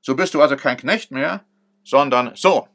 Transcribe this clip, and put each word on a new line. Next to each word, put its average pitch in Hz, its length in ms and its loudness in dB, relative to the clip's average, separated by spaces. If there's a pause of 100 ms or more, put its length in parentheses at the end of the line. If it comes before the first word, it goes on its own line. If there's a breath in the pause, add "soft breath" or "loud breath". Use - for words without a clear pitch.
So 135 140 -4
bist 175 180 -4
du 151 60 0
also 143 160 4
kein 127 200 -2
Knecht 196 340 -6
mehr, 156 340 -6 (400)
sondern 127 520 0
Sohn. 180 380 2